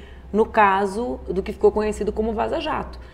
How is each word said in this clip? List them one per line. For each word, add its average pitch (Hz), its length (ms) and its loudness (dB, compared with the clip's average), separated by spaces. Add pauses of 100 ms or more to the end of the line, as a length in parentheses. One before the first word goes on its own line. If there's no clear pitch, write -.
(300)
no 214 140 4
caso 208 760 2 (100)
do 185 140 -2
que - 100 -6
ficou 202 200 4
conhecido 208 400 -2
como 220 220 -2
Vaza 226 260 -2
Jato. 262 380 -6 (160)